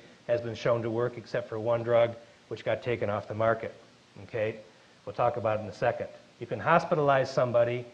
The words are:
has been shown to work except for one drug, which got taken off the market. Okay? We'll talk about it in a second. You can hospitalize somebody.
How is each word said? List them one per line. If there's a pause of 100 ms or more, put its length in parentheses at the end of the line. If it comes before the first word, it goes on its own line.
(280)
has
been
shown
to
work
except
for
one
drug, (340)
which
got
taken
off
the
market. (500)
Okay? (480)
We'll
talk
about
it
in
a
second. (300)
You
can
hospitalize
somebody.